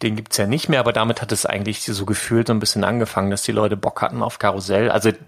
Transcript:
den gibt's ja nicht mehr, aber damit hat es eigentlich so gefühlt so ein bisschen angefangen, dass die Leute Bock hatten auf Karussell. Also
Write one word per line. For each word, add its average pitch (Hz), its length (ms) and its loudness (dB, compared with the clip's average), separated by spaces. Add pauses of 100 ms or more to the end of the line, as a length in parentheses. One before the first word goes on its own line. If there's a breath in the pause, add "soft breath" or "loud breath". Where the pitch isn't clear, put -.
den 107 120 0
gibt's 110 220 -4
ja 101 100 0
nicht 131 220 -2
mehr, 147 100 4
aber 117 140 2
damit 113 300 0
hat 113 100 -6
es - 120 0
eigentlich 101 400 -4
so 98 220 -6
gefühlt 113 400 0
so 120 60 2
ein 107 80 2
bisschen 104 240 0
angefangen, 104 480 0
dass 98 100 -2
die - 80 -2
Leute 107 260 2
Bock - 260 -4
hatten 120 200 -2
auf - 160 -4
Karussell. 98 540 2
Also 107 180 4 (180)